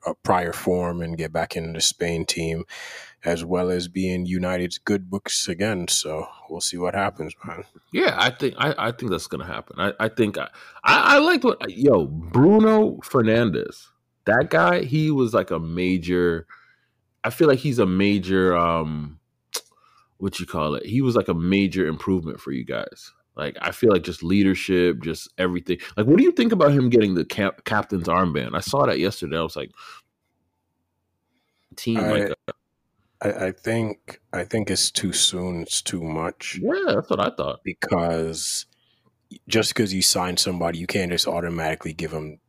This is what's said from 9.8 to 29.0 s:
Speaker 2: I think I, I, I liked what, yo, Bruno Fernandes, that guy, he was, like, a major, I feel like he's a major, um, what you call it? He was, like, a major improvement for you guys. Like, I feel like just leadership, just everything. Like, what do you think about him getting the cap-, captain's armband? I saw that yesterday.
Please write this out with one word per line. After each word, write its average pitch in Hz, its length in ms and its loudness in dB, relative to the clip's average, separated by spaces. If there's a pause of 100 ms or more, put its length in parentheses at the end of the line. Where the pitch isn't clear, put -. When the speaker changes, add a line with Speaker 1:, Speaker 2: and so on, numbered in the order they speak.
Speaker 2:
I 110 80 0
think 107 300 0
I, 71 100 -6 (340)
I, - 340 6
I - 20 8
liked 311 260 4
what, - 260 0
yo, 98 360 4
Bruno 175 960 6
Fernandes, 110 840 0 (360)
that 120 240 4
guy, 175 340 2
he 156 280 0
was, 127 240 2
like, 92 160 2
a 85 80 0
major, 87 880 0 (760)
I 135 60 -4
feel 151 200 4
like 131 100 4
he's 127 200 0
a 107 80 4
major, 92 680 2
um, 78 640 -2 (960)
what 95 240 -6
you 90 60 -8
call 76 280 -2
it? - 120 -8
He 120 160 0
was, 123 140 2
like, 98 120 2
a 90 60 0
major 90 520 2
improvement 80 540 -4
for 69 100 -10
you 64 140 -6
guys. - 480 -10 (240)
Like, 73 240 -8
I - 100 -4
feel 110 220 4
like 90 100 4
just 87 200 -8
leadership, 90 800 2
just 78 260 -8 (100)
everything. 90 400 -2 (180)
Like, 107 100 0
what 151 100 8
do 262 80 6
you 349 80 6
think 233 200 2
about 156 200 6
him 131 160 4
getting 107 260 6
the 82 100 0
cap-, - 400 -4
captain's 98 440 -2
armband? 76 480 0
I - 40 -2
saw 139 260 0
that 85 120 2
yesterday. 80 380 -2